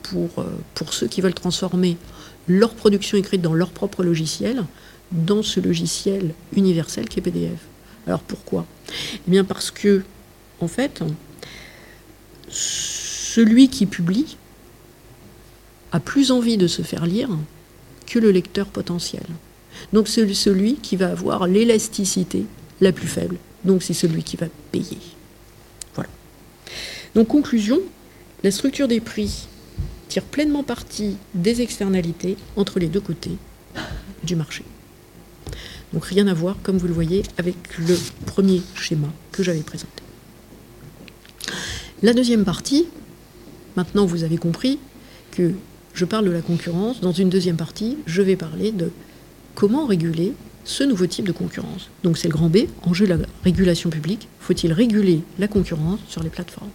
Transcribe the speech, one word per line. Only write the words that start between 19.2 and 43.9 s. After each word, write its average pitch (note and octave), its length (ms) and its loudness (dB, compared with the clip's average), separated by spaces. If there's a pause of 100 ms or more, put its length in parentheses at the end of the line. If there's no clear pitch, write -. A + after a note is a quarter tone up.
Donc G#3+ 140 6
c'est G#3 260 2
celui G3+ 420 4
qui - 200 -4
va F3+ 160 2
avoir F3 360 0
l'élasticité G3+ 1000 2 (360)
la F#3 100 8
plus - 160 -4
faible. F3 300 -4 (280)
Donc F#3 180 4
c'est F3+ 100 -4
celui E3 300 0
qui - 120 -8
va E3 120 -4 (240)
payer. - 260 -4 (1000)
Voilà. - 140 -8 (1040)
Donc A3+ 120 8
conclusion, A#3+ 520 4 (640)
la G3 80 4
structure C4+ 360 0
des A3+ 120 2
prix - 480 -6 (640)
tire F#3 140 -2
pleinement D4 400 0
parti G#3+ 540 -6 (180)
des A3+ 260 2
externalités F#3 720 -2 (200)
entre G3 240 0
les E3+ 80 0
deux F3 120 0
côtés E3+ 380 -6 (840)
du F3+ 120 -2
marché. - 300 -4 (1300)
Donc E3 120 -4
rien G3+ 220 2
à F#3+ 60 2
voir, F3 300 -2
comme F#3+ 140 0
vous F3+ 100 -2
le F3 60 -2
voyez, E3 300 0 (140)
avec F3+ 180 -4 (220)
le E3+ 200 2 (280)
premier F#3+ 360 2 (140)
schéma D3+ 320 -4 (240)
que G3 120 -4
j'avais E3+ 160 -2
présenté. - 440 -14 (2000)
La A3 120 6
deuxième A#3 320 4
partie, C#4 420 0 (880)
maintenant F#3+ 300 2